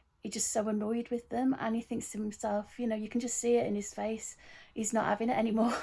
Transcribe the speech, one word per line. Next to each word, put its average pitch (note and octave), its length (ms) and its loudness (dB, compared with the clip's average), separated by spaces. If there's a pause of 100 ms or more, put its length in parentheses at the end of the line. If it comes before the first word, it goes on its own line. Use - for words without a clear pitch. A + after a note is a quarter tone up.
(240)
He's G3+ 100 -6
just - 180 -2
so G#3+ 160 0
annoyed G#3+ 420 0
with A#3+ 200 -4
them. C4 300 2
And A3+ 160 -2
he A#3 60 -2
thinks A3+ 300 -6
to G#3 60 -8
himself, G#3 600 -4
you A#3+ 100 -2
know, A3 80 0
you G#3+ 120 -4
can A#3 140 -2
just A#3+ 160 -2
see A#3+ 180 4
it A#3 100 4
in G#3 100 0
his G3+ 180 -4
face. A3 420 -6 (380)
He's A3 200 -2
not A3 120 4
having A3+ 240 2
it - 80 4
anymore. A3+ 460 4